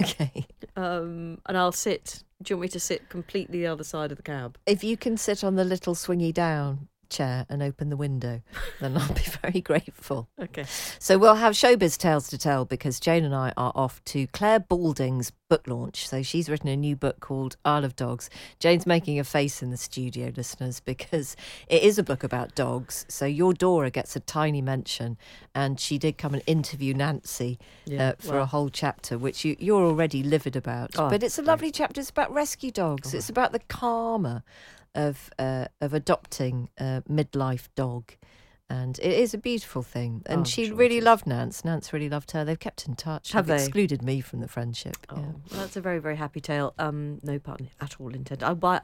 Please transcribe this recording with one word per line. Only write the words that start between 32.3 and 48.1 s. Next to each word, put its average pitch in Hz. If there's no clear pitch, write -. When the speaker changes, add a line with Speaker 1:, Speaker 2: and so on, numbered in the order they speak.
Speaker 1:
rescue 285
dogs. 143
Speaker 2:
Oh. -
Speaker 1:
It's -
about 247
the 233
karma 226
of, 147
uh, 131
of 143
adopting 127
a 131
midlife 139
dog. 120
And 127
it 180
is 233
a 220
beautiful 220
thing. 120
And 170
Speaker 2:
Oh, -
Speaker 1:
she 226
Speaker 2:
sure 214
Speaker 1:
really 240
Speaker 2:
it 233
is. 226
Speaker 1:
loved 226
Nance. 120
Nance 165
really 151
loved 147
her. 156
They've 160
kept -
in 127
touch. -
Speaker 2:
Have 190
Speaker 1:
They've 156
Speaker 2:
they? 139
Speaker 1:
excluded 139
me 131
from 123
the 120
friendship. -
Speaker 2:
Oh, -
Speaker 1:
Yeah. 147
Speaker 2:
well, 196
that's 190
a 196
very, 175
very 151
happy 147
tale. 143
Um, 147
no 143
pun 139
at 139
all 127